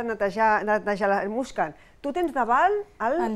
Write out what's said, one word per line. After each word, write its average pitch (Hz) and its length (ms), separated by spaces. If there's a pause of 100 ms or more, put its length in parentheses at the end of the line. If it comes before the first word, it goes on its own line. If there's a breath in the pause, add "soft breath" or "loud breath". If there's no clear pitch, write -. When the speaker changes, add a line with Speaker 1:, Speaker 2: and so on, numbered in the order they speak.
Speaker 1:
netejar, 214 560
de 202 60
netejar 208 440
la, 196 140
Mushkan, 202 480 (240 loud breath)
tu 285 180
tens 349 180
davant 262 380 (300)
el, 240 200
Speaker 2:
El 226 160